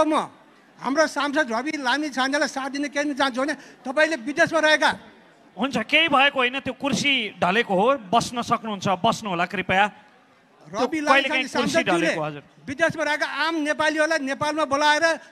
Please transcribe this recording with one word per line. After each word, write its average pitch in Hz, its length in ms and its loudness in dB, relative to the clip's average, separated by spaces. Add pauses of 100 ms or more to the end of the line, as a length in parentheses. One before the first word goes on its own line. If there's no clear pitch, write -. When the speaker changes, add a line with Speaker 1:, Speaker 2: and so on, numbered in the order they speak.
Speaker 1:
म 269 200 0 (520)
हाम्रो 285 280 2
सांसद 285 440 -2
रवि 254 260 -2
लामिछानेलाई 269 680 -2
साथ 269 220 -8
दिन 277 180 -6
किन 294 260 -4
चाहन्छु 262 280 0
भने 294 120 -2 (320)
तपाईँले 311 300 2
विदेशमा 294 440 0
रहेका 302 400 4 (600)
Speaker 2:
हुन्छ, 254 180 -2
केही 302 300 2
भएको 277 320 4
होइन, 247 200 0
त्यो 269 140 -6
कुर्सी 262 720 -2
ढलेको 202 320 2
हो, 240 220 4
बस्न 233 440 -2
सक्नुहुन्छ, 220 460 -4
बस्नु 202 420 0
होला 175 160 -2
कृपया। 190 400 0
Speaker 1:
रवि - 920 -14
Speaker 2:
त्यो 247 100 2
कहिलेकाहीँ 294 360 4
Speaker 1:
लामिछाने 269 380 -2
Speaker 2:
कुर्सी - 120 -2
Speaker 1:
सांसदज्यूले 190 340 2
Speaker 2:
ढलेको, 190 140 0
हजुर। 147 220 -8 (240)
Speaker 1:
विदेशमा 302 360 0
रहेका 294 220 0
आम 294 300 -2
नेपालीहरूलाई 311 640 0
नेपालमा 294 460 -2
बोलाएर 294 400 2 (260)